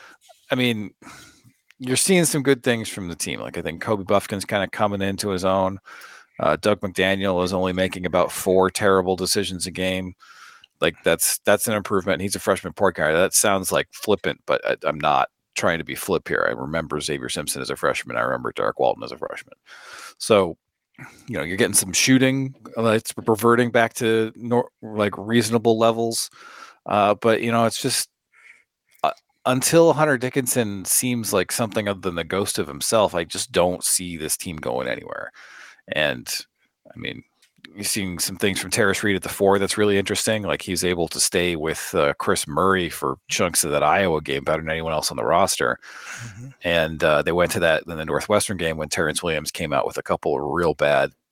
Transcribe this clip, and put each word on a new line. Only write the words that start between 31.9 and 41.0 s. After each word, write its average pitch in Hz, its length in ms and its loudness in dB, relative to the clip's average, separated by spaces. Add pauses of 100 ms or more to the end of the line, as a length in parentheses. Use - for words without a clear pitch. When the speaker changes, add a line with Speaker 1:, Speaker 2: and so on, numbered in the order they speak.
Speaker 1:
than 87 140 -4
the 85 100 -4
ghost 92 340 -2
of 90 100 -2
himself, 87 460 2
I 85 100 0
just - 280 -8
don't 90 320 0
see 87 320 -2
this 78 220 -4
team 85 180 -8
going 65 320 -4
anywhere. - 420 -8 (600)
And, 69 360 -2 (680)
I - 40 -18
mean, - 260 -10 (500)
you're 101 100 -12
seeing 95 340 -4
some 95 180 -6
things 98 240 0
from 92 100 -8
Terrace 101 320 2
Reed 101 140 2
at 90 60 -2
the - 60 -8
four 98 300 4
that's 98 180 0
really 104 220 4
interesting. 104 440 0
Like, 80 200 -2
he's 92 220 -4
able 87 240 0